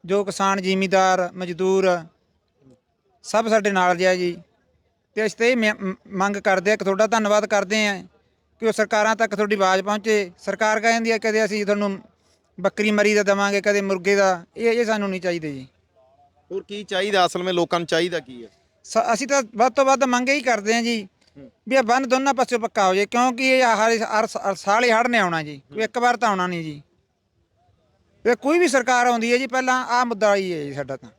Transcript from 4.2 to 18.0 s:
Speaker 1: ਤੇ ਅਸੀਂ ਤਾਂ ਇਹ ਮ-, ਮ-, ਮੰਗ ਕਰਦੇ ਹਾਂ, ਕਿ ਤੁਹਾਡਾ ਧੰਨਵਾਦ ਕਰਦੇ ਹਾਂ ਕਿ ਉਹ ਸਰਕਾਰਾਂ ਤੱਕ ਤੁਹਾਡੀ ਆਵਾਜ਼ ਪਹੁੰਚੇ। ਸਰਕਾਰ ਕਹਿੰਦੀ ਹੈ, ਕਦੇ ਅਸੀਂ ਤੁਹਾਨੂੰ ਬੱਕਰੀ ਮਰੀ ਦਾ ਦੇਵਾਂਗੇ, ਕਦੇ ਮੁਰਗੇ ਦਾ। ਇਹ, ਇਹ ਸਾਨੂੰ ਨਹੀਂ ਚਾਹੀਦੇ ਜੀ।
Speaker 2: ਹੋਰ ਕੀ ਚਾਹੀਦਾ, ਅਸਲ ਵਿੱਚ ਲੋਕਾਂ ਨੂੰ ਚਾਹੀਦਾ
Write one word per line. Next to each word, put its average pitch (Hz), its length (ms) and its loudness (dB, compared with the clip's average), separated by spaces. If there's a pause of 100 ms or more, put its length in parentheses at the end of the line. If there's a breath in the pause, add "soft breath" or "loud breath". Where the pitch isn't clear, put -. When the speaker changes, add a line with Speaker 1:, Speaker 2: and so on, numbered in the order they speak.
Speaker 1:
ਤੇ 214 100 -2
ਅਸੀਂ - 120 -4
ਤਾਂ 226 100 2
ਇਹ 254 100 2
ਮ-, 214 240 0
ਮ-, 190 140 -6 (220)
ਮੰਗ 196 200 0
ਕਰਦੇ 190 340 2
ਹਾਂ, 220 60 2
ਕਿ 202 80 -6
ਤੁਹਾਡਾ 196 220 2
ਧੰਨਵਾਦ 208 380 2
ਕਰਦੇ 208 420 0
ਹਾਂ 185 160 -4 (580)
ਕਿ 226 60 0
ਉਹ 220 40 2
ਸਰਕਾਰਾਂ 214 440 0
ਤੱਕ 208 200 -2
ਤੁਹਾਡੀ 208 200 0
ਆਵਾਜ਼ 190 260 2
ਪਹੁੰਚੇ। 208 560 -2
ਸਰਕਾਰ 214 420 -2
ਕਹਿੰਦੀ 226 320 0
ਹੈ, 226 60 0
ਕਦੇ 220 280 0
ਅਸੀਂ 208 200 -4
ਤੁਹਾਨੂੰ 202 340 -2 (580)
ਬੱਕਰੀ 208 340 -2
ਮਰੀ 208 220 2
ਦਾ 208 100 2
ਦੇਵਾਂਗੇ, 202 380 2
ਕਦੇ 202 200 0
ਮੁਰਗੇ 196 340 0
ਦਾ। 196 140 4 (280)
ਇਹ, 226 140 0
ਇਹ 233 140 0
ਸਾਨੂੰ 208 240 -2
ਨਹੀਂ 185 120 -6
ਚਾਹੀਦੇ 170 300 -4
ਜੀ। 131 160 -14 (840)
Speaker 2:
ਹੋਰ 190 120 -10
ਕੀ 208 200 -12
ਚਾਹੀਦਾ, 190 420 0
ਅਸਲ 180 180 -4
ਵਿੱਚ 185 120 -2
ਲੋਕਾਂ 175 240 0
ਨੂੰ 170 80 -6
ਚਾਹੀਦਾ 170 320 -2